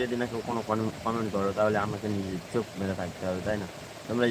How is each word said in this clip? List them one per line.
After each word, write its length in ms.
যদি 180
না 100
কেউ 180
কোনো 120
কমেন্ট 320
করো, 220
তাহলে 280
আমাকে 280
নিজে 220
চুপ 140
মেরে 220
থাকতে 280
হবে, 180
তাই 160
না? 40
তোমরা 220